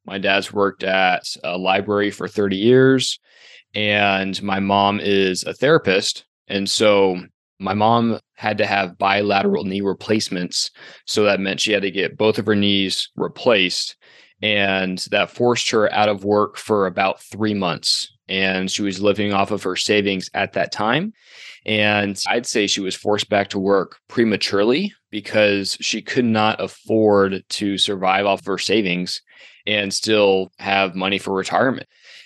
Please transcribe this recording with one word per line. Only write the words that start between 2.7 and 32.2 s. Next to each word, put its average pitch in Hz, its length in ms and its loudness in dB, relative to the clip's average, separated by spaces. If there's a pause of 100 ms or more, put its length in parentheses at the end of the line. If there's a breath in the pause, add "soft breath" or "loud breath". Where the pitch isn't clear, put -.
and 98 680 0
my 98 160 -4
mom 101 420 2
is 95 440 0
a 95 80 -6
therapist. 131 720 0 (240)
And 98 200 -4
so 98 500 4 (420)
my 95 140 -4
mom 113 440 2 (160)
had 107 240 -4
to 107 80 2
have 98 320 -2
bilateral 98 640 2
knee 98 180 -4
replacements. 98 880 -2 (360 loud breath)
So 107 180 0
that 98 160 2
meant 98 200 -4
she 107 120 0
had 98 100 2
to 98 80 -2
get 92 280 -4
both 107 200 2
of 104 80 -4
her 104 100 2
knees 101 600 0
replaced. 92 800 0 (460 soft breath)
And 98 560 -2 (120)
that 101 200 0
forced 120 400 0
her 107 220 2
out 107 160 2
of 98 160 -4
work 104 320 0
for 101 300 0
about 95 360 -2
three 107 320 -4
months. - 580 -2 (160)
And 95 400 -2
she 107 140 -4
was 95 180 -4
living 101 320 2
off 98 200 0
of 98 100 -4
her 90 140 -4
savings 101 580 0
at 98 200 -4
that - 180 -2
time. 139 400 -2 (520 loud breath)
And 104 640 0
I'd 120 180 -2
say 104 220 0
she 101 140 -2
was 92 160 -6
forced 104 320 -2
back 101 220 0
to 104 80 -6
work 98 400 0 (100)
prematurely 117 840 0 (180)
because 101 720 0
she 110 220 -4
could - 220 -2
not 110 360 2
afford 98 920 2
to 101 280 -4
survive 95 480 0
off 98 140 0
of - 60 -16
her 95 120 -4
savings 92 640 -2 (420 loud breath)
and 104 300 -2
still 98 640 2
have 98 380 0
money 95 220 -2
for 98 140 -6
retirement. 95 540 -2 (400 loud breath)